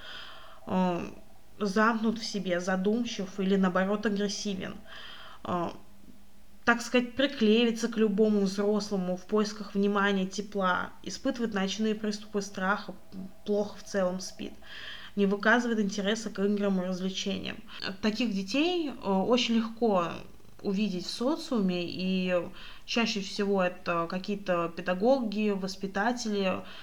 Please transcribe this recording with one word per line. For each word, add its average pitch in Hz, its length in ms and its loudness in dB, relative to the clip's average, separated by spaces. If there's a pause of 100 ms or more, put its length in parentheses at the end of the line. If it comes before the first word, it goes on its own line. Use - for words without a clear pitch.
(680)
э, 180 400 2 (520)
замкнут 214 600 4
в - 60 -6
себе, 180 340 0
задумчив 190 800 0
или, 196 180 4
наоборот, 190 500 2
агрессивен, 202 680 -2 (680)
э, - 240 -2 (960)
так 240 160 4
сказать, 247 360 2
приклеивается 226 720 4
к 214 100 -2
любому 214 420 6
взрослому 196 800 2
в - 80 -12
поисках 214 480 0
внимания, 202 500 4
тепла, 190 640 0 (140)
испытывает 233 500 -2
ночные 202 420 0
приступы 208 460 -4
страха, 196 540 -2 (500)
плохо 208 320 0
в - 60 -14
целом 185 380 0
спит, - 340 -10 (640)
не 202 100 6
выказывает 220 540 4
интереса 202 500 0
к - 80 -8
играм 202 420 2
и 180 60 -2
развлечениям. 185 680 -4 (440)
Таких 214 320 0
детей, 294 580 0
э, - 200 -4
очень 226 460 4
легко 214 560 2 (500)
увидеть 190 420 0
в - 60 -6
социуме, 220 760 0
и 185 480 0 (540)
чаще 226 340 0
всего 196 400 0
это 175 480 0
какие-то 185 640 -2
педагоги, 208 760 2
воспитатели, 196 1120 -2 (220)